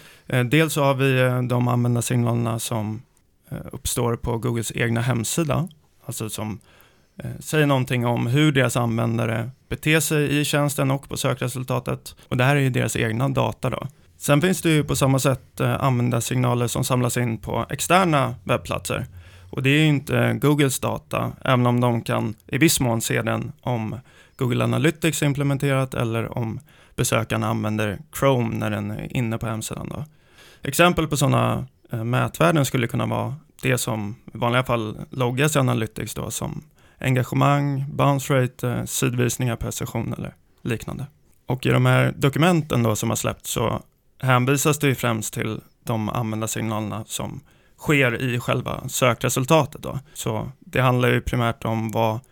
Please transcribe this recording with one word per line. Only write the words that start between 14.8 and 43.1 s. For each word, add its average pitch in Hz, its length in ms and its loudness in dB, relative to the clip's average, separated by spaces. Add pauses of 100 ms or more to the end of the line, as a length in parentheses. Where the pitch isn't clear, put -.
på 143 120 -2
samma 135 220 4
sätt, - 420 -2
eh, 127 240 0
användarsignaler 120 840 2
som 135 180 -2
samlas 123 320 0
in 120 220 0
på 117 320 -4
externa 156 640 2 (100)
webbplatser. - 600 -4 (440)
Och - 120 -6
det 131 80 4
är 143 80 6
ju 156 80 6
inte 123 540 2
Googles 143 400 2
data, 113 520 -4 (120)
även 123 220 4
om 120 140 4
de 120 220 2
kan 117 320 -2 (120)
i 131 120 -4
viss 156 220 4
mån 117 200 0
se 123 220 -2
den 113 380 -4
om 113 380 -4 (380)
Google 120 280 0
Analytics 139 580 0
är 151 40 2
implementerat 139 680 0
eller 113 440 -2
om 113 220 -6 (360)
besökaren 113 460 0
använder 107 560 -2 (200)
Chrome 123 380 2
när 110 140 -2
den 104 200 -4
är 107 260 -8
inne 113 220 0
på 120 80 -6
hemsidan 113 420 -6
då. - 160 -8 (580)
Exempel 165 460 4
på 151 80 -2
såna, 123 500 2 (260)
eh, 113 120 -4
mätvärden 127 600 2
skulle 127 220 0
kunna 117 200 -2
vara 113 300 -2 (260)
det 131 160 0
som 110 380 -4 (180)
i 117 40 -12
vanliga 123 240 2
fall 117 340 -2 (140)
loggas 127 460 0
i - 20 4
Analytics 120 560 0
då, - 160 -6
som - 340 -8 (340)
engagemang, 135 920 2
bounce 139 460 2
rate, 127 340 0
eh, 120 160 -4
sidvisningar 123 720 -2
per 113 140 -6
session - 480 -6
eller - 160 -10 (280)
liknande. - 440 -6 (400)
Och 131 200 -4
i - 20 4
de 123 180 4
här 127 300 4
dokumenten 151 640 2
då 110 140 2
som 113 120 -4
har 110 80 -2